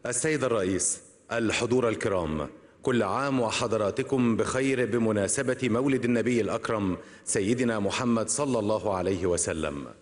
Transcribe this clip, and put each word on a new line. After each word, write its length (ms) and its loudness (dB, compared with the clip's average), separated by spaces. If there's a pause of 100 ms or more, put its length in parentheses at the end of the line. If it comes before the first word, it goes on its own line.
السيد 380 0
الرئيس، 580 0 (300)
الحضور 580 2
الكرام، 600 -2 (320)
كل 220 2
عام 360 0
وحضراتكم 960 0
بخير 480 0
بمناسبة 800 0
مولد 420 2
النبي 360 2
الأكرم 560 -2 (280)
سيدنا 540 0
محمد 500 0
صلى 300 0
الله 360 0
عليه 300 0
وسلم. 600 -2 (140)